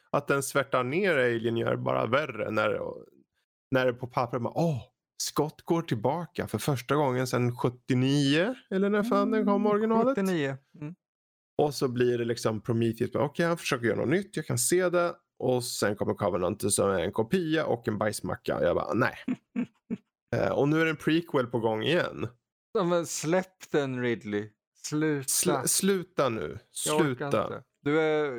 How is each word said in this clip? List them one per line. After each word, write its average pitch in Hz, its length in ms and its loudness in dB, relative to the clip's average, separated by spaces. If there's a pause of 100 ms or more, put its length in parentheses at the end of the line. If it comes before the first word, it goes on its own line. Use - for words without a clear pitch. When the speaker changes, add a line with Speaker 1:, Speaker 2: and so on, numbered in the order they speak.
(120)
Speaker 1:
att - 160 -2
den 139 160 2
svärtar 131 400 0
ner 160 340 0
Alien 117 400 2
gör 120 180 0
bara 127 300 0
värre 110 460 -2
när, 107 280 2 (920)
när 127 140 4
det 123 80 2
på 123 140 -10
pappret 123 340 -2
bara, 113 140 -4
åh, 151 260 0 (420)
Scott - 420 -4
går 170 160 0
tillbaka 131 680 -2
för 110 100 -6
första 135 380 -2
gången 131 320 2
sedan 123 300 0
sjuttionio, 139 960 2 (140)
eller 196 200 0
när 208 140 0
fan 208 280 2
den 214 140 2
kom, 202 160 4
Speaker 2:
Mm, 208 100 2
Speaker 1:
originalet. 226 340 2 (120)
Speaker 2:
sjuttionio. 160 400 0 (240)
Mm. 151 140 -10 (680)
Speaker 1:
Och 139 120 2
så 143 140 0
blir 120 300 2
det 117 80 -2
liksom 117 360 -2
Prometheus, 113 500 0
bara, 110 120 0
okej, 170 220 0
han 170 120 0
försöker 120 280 -2
göra 107 120 2
något 110 120 0
nytt, 202 280 0
jag 156 80 -6
kan 127 120 -2
se 180 320 2
det. 175 260 0 (240)
Och 127 240 0
sen 104 320 -2
kommer 104 180 -2
Covenant 98 600 0
som 98 160 2
är 95 100 2
en 87 120 0
kopia 160 540 0
och 123 220 -2
en 107 100 -2
bajsmacka. - 640 -2
Jag 85 140 4
bara, - 180 -2
nej. 117 220 0 (400)
Speaker 2:
<laughs> 240 140 -4 (640)
Speaker 1:
Eh, 101 160 0
och 123 180 2
nu 160 120 2
är 160 40 2
det 160 60 0
en 156 60 -4
prequel 156 500 0
på 120 120 -2
gång 110 240 0
igen. 120 440 0 (460)
Speaker 2:
Ja, 202 100 0
men 170 220 0
släpp - 640 -4
den, 131 300 0
Ridley. 104 480 -2 (340)
Sluta. 151 440 0
Speaker 1:
Sl-, 139 400 0
sluta 180 600 0
nu. 107 300 -6 (280)
Speaker 2:
Jag 151 80 0
orkar 156 100 4
Speaker 1:
Sluta. 135 380 0
Speaker 2:
inte. - 200 -8 (200)
Du 147 160 2
är, 151 400 0